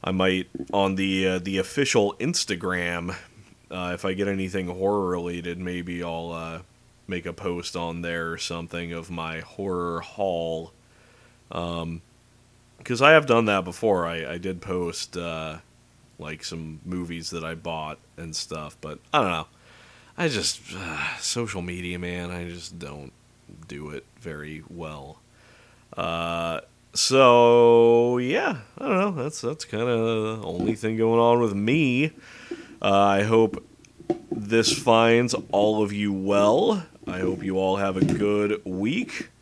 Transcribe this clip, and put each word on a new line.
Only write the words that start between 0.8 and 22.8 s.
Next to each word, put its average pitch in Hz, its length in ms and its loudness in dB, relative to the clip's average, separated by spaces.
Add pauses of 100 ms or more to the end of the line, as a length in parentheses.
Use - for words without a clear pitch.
the, 95 300 0
uh, 92 120 2
the 95 200 -2
official 104 600 0
Instagram, 87 960 -4 (560)
uh, 90 240 -6
if 87 100 -10
I 95 80 -2
get 98 160 -2
anything 95 380 -4
horror 95 400 0
related, 87 520 -4
maybe 87 440 -6
I'll, 85 300 -8
uh, 82 280 -10 (460)
make 90 180 -6
a 87 80 -6
post 87 440 -6
on 85 260 -6
there 85 280 -6
or 82 80 -8
something 85 540 -8
of 85 180 -10
my 82 300 -8
horror 87 600 -6
haul. 82 720 -4 (800)
Um, 85 500 -8 (800)
'cause 123 200 -2
I 147 100 10
have 151 140 8
done 117 180 6
that 98 200 2
before. 90 420 2
I, 82 260 -6
I 90 60 -8
did 90 240 -6
post, 90 540 -6
uh, 80 420 -8 (600)
like, 78 240 -12
some 80 420 -10
movies 85 460 -8
that 82 140 -8
I 82 100 -6
bought 80 440 -8 (180)
and 80 180 -12
stuff, 76 460 -10
but 78 180 -12 (140)
I 151 80 4
don't 98 100 0
know. 80 160 -4 (720)
I 170 120 -2
just, 107 320 -4 (140)
uh, 92 440 -8
social 101 440 -6
media, 87 360 -6
man, 87 320 -6
I 87 180 -8
just 85 300 -14
don't 71 340 -14 (560)